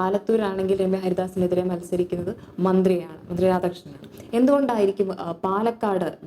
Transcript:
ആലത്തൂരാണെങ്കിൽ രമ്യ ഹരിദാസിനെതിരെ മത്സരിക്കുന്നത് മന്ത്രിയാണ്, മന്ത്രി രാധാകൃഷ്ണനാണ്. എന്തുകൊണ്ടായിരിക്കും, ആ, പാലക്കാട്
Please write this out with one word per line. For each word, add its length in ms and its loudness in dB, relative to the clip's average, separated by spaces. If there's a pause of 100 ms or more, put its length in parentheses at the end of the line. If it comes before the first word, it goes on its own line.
ആലത്തൂരാണെങ്കിൽ 800 0
രമ്യ 220 2
ഹരിദാസിനെതിരെ 680 0
മത്സരിക്കുന്നത് 600 -4 (340)
മന്ത്രിയാണ്, 520 2 (100)
മന്ത്രി 240 0
രാധാകൃഷ്ണനാണ്. 560 -4 (300)
എന്തുകൊണ്ടായിരിക്കും, 720 2 (160)
ആ, 20 -6 (180)
പാലക്കാട് 640 0 (180)